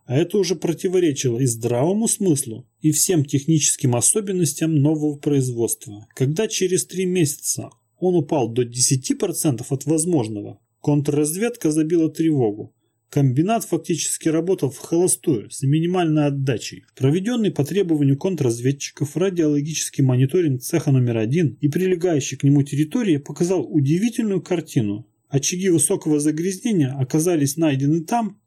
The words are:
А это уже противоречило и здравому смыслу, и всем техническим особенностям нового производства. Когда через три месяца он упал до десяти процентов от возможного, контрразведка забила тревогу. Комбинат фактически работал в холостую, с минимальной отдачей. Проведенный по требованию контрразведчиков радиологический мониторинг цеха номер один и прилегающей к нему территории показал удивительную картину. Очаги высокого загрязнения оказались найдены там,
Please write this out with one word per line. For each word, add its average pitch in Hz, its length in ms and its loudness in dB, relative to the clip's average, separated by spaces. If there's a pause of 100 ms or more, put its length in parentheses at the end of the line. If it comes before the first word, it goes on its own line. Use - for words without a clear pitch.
А 123 100 -2
это 175 220 2
уже 185 180 0
противоречило 160 840 0
и 135 60 2
здравому 120 640 0
смыслу, 147 580 -2 (160)
и 156 100 4
всем 151 340 2
техническим 143 680 0
особенностям 180 800 0
нового 151 440 2
производства. 117 960 -2
Когда 156 320 0
через 185 380 -2
три 185 200 -4
месяца 160 640 -2 (260)
он 180 180 0
упал 143 320 0
до 117 160 0
десяти 127 520 0
процентов 156 580 -2
от 135 120 -6
возможного, 123 760 -2 (180)
контрразведка 151 920 0
забила 160 380 2
тревогу. 127 640 0 (360)
Комбинат 147 540 2
фактически - 640 -2
работал 165 400 0
в - 80 -12
холостую, 165 720 0
с - 140 -10
минимальной 156 640 2
отдачей. 135 560 -4 (120)
Проведенный 190 540 0
по 139 160 -2
требованию 156 520 2
контрразведчиков 139 1000 -2
радиологический 156 880 0
мониторинг 131 580 2
цеха 151 300 0
номер 123 260 2
один 127 420 0
и 147 100 2
прилегающей 175 680 0
к - 60 -8
нему 143 180 6
территории 151 560 0
показал 170 500 -2
удивительную 190 760 0
картину. 120 640 -2 (200)
Очаги 180 420 -2
высокого 160 500 2
загрязнения 160 800 0
оказались 156 580 0
найдены 151 440 2
там, 226 460 -4